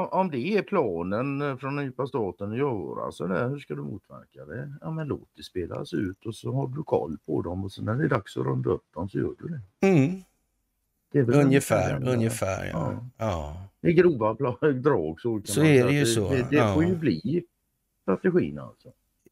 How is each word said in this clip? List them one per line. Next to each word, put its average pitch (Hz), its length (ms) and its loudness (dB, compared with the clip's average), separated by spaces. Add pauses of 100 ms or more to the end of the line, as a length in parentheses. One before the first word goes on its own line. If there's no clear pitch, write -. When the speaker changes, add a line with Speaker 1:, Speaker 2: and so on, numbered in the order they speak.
(120)
Speaker 1:
om 185 180 2
det 139 80 -4
är 185 240 0
planen, 123 800 -2
eh, 139 140 -4
från 139 200 -6
den 143 80 -4
djupa 131 220 -6
staten 104 460 -4
att 113 60 -4
göra 76 540 -4
så 80 140 -8
där, 95 220 0
hur 143 100 -4
ska 101 160 -10
du 71 80 -8
motverka - 600 -14
det? 135 360 -12
Ja, 165 100 -8
men 160 160 -6
låt 107 300 -8
det - 60 -18
spelas - 520 -8
ut 90 320 -4
och 110 80 -8
så 120 180 -8
har 139 160 -2
du 139 140 -8
koll 80 440 -2
på 135 160 -2
dem 92 220 -4
och 98 80 -8
så 104 100 -10
när 107 120 -2
det 147 100 0
är 156 40 2
dags 127 280 -2
att 127 100 -2
runda 131 240 0
upp - 140 -2 (100)
dem 98 140 -6
så - 100 -4
gör 107 200 -2
du - 100 -12
det. 160 380 -4
Speaker 2:
Mm. 185 360 4 (880)
Speaker 1:
Det 147 60 4
är 139 40 6
väl 117 180 4
Speaker 2:
Ungefär, 135 520 4
Speaker 1:
den, 127 120 -2
den, 127 100 2
Speaker 2:
ungefär, 107 520 0
ja. - 260 -4
Speaker 1:
ja. 113 160 -8 (100)
Speaker 2:
Ja. 90 500 -4 (120)
Speaker 1:
Det - 80 2
är 175 40 4
grova 143 420 4
pla-, 139 380 0
<laughs> 127 100 -2
drag 90 380 0
så 117 200 -2
kan - 60 -14
Speaker 2:
Så - 140 0
Speaker 1:
man 156 80 6
Speaker 2:
är 151 40 8
Speaker 1:
säga. 123 140 8
Speaker 2:
det 135 60 2
ju 143 80 2
Speaker 1:
Det, 143 60 2
Speaker 2:
så, 113 240 2
Speaker 1:
det, 139 60 2 (140)
det 120 240 6
får - 80 4
Speaker 2:
ja. 170 60 2
Speaker 1:
ju 185 80 2
bli 151 480 0 (580)
strategin, 165 560 0
alltså. - 340 -18 (400)